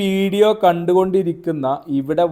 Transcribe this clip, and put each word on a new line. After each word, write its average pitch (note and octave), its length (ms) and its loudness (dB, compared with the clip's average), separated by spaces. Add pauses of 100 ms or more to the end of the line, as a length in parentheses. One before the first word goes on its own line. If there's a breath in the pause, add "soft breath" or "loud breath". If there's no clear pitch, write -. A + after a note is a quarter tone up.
വീഡിയോ G3 480 0 (140)
കണ്ടുകൊണ്ടിരിക്കുന്ന E3+ 1040 0 (320)
ഇവിടെ D#3 340 -2